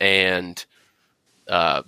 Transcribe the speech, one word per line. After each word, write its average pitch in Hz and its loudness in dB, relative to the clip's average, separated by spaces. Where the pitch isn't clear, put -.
and, 92 0
uh, 80 0